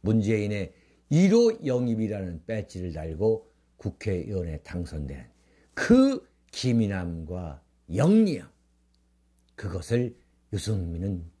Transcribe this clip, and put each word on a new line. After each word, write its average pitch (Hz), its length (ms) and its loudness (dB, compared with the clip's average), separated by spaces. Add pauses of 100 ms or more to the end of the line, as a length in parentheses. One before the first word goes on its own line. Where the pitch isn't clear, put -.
문재인의 104 720 0 (360)
일 185 240 6
호 226 320 4
영입이라는 110 800 -2
배지를 92 480 -6
달고 80 580 -2 (260)
국회의원에 90 840 -4
당선된 76 680 -8 (460)
그 262 540 4 (240)
기민함과 90 1120 -2 (320)
영리함, 165 520 4 (1080)
그것을 113 600 -4 (380)
유승민은 90 760 -4 (100)